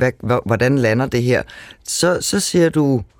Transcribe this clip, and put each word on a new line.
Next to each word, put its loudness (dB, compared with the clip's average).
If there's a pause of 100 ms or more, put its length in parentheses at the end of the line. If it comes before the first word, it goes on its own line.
hva-, -2
hva-, 0
hvordan 0
lander 0
det -2
her, 0 (420)
så, 0
så -2
siger 2
du, 0 (180)